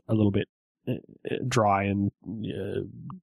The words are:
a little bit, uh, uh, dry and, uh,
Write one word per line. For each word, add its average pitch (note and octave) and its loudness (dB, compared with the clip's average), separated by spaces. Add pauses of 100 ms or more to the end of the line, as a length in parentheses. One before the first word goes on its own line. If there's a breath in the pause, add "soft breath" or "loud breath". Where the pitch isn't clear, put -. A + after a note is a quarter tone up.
a A2+ 0
little G#2+ 6
bit, G2+ 0 (400)
uh, B2+ -2 (380)
uh, - -4 (120)
dry G#2 4
and, G2+ 2 (140)
uh, G2 -6 (400)